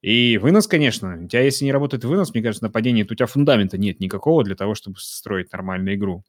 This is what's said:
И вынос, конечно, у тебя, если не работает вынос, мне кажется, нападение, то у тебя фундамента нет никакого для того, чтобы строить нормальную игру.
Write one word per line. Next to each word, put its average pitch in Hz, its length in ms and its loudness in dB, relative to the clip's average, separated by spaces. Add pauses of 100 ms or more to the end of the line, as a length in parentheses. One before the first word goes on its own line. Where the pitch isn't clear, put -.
И 117 360 4
вынос, 185 300 4
конечно, 110 580 0
у - 20 -14
тебя, 120 140 2
если 139 240 0
не 135 80 0
работает 139 320 -2
вынос, 170 280 -2
мне 117 100 -2
кажется, 113 200 -4
нападение, 113 420 0
то 113 80 -8
у - 40 -4
тебя 127 100 2
фундамента 123 500 2
нет 98 220 -2
никакого 107 460 2
для 95 100 -4
того, 107 200 -4
чтобы 98 240 -14
строить - 520 -8
нормальную 92 460 -4
игру. 98 320 -4